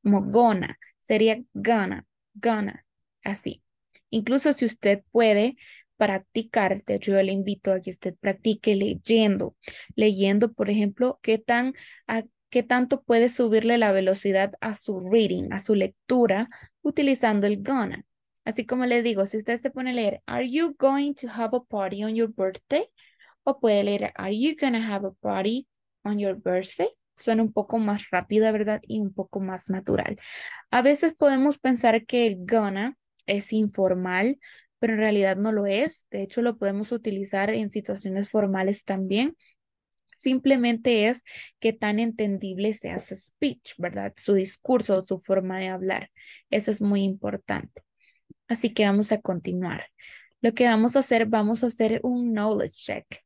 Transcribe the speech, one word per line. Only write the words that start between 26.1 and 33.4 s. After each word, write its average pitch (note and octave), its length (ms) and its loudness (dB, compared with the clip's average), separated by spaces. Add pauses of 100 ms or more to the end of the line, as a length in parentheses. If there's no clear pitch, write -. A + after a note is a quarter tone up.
your G3 160 -2
birthday?" F#3+ 540 -2 (280)
Suena A3+ 260 0
un A3 100 0
poco G#3+ 260 -2
más G#3 320 -2
rápida, G#3 400 2
¿verdad? G#3+ 360 -2
Y A3 140 -4
un G3 120 -4
poco F#3+ 280 -8
más F#3 280 -8
natural. G3 500 -4 (520)
A B3 100 4
veces C#4+ 340 4
podemos C#4+ 440 4
pensar A3+ 480 2
que A#3+ 200 2
el G3+ 200 0
gonna G#3 500 0 (300)
es G3+ 260 -2